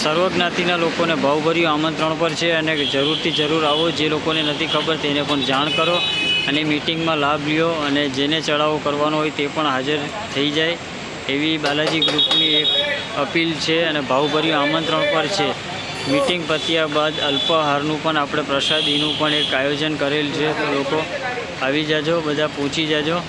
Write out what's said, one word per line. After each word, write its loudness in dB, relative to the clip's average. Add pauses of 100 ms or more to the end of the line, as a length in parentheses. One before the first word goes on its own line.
સર્વ 2
જ્ઞાતિના 0
લોકોને 0
ભાવભર્યું 2
આમંત્રણ 0
પર 2
છે 0
અને 0
જરૂરથી 0
જરૂર 0
આવો. 2
જે 0
લોકોને 0
નથી -2
ખબર 0
તેને 0
પણ 0
જાણ 2
કરો 2 (520)
અને 0
મીટિંગમાં 0
લાભ 0
લ્યો 2
અને 0
જેને 0
ચડાવો 2
કરવાનો 0
હોય 0
તે -2
પણ 0
હાજર 0 (380)
થઈ 0
જાય 0 (520)
એવી 0
બાલાજી 0
ગ્રુપની 2
એક 2 (500)
અપીલ 0
છે 0
અને 0
ભાવભર્યું 2
આમંત્રણ 0
પર 0
છે. -2 (340)
મીટિંગ 2
પત્યા 0
બાદ 0
અલ્પાહારનું 0
પણ 0
આપણે 0
પ્રસાદીનું 0
પણ 2
એક 0
આયોજન 0
કરેલ 0
છે. 0
તો -2
લોકો 0 (560)
આવી 0
જાજો, 0
બધા 0
પહોંચી -2
જાજો. 0